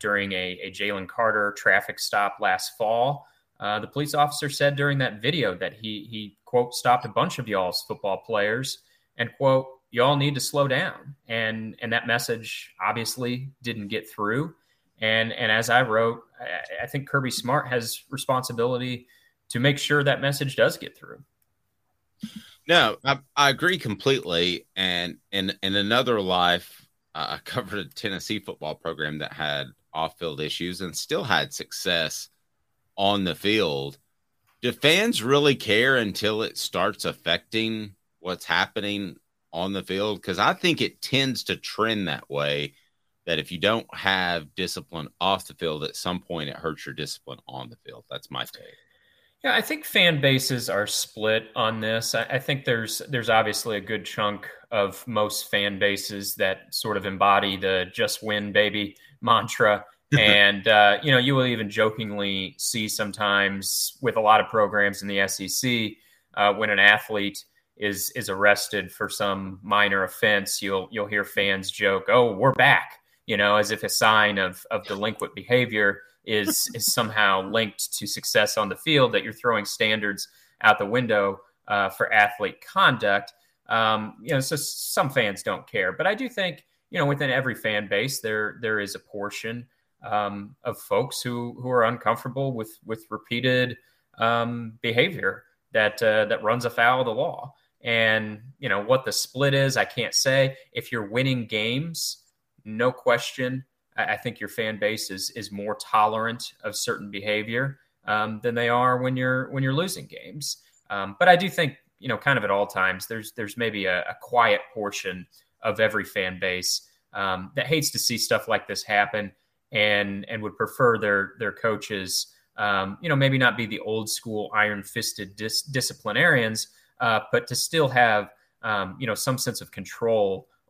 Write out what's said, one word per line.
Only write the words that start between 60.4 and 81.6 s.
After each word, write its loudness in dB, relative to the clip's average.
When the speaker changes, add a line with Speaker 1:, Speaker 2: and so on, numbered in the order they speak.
Speaker 1:
uh, 8
you 2
know, 6
you 2
will 4
even -2
jokingly -2
see -4
sometimes 0
with 0
a 2
lot 6
of -2
programs 2
in -8
the 0
S 0
E -6
C, -2
uh, 4
when 0
an 4
athlete 4
is, -4
is -6
arrested 2
for -6
some -4
minor 4
offense, 0
you'll, -2
you'll -4
hear -2
fans -2
joke, 0
"Oh, 6
we're 4
back," 4
you -2
know, 4
as 4
if -4
a -4
sign 4
of, -4
of -4
delinquent -6
behavior 2
is, 0
is -2
somehow 2
linked -2
to -8
success 0
on 0
the -6
field, 4
that 2
you're -10
throwing -2
standards -2
out 8
the -2
window, 0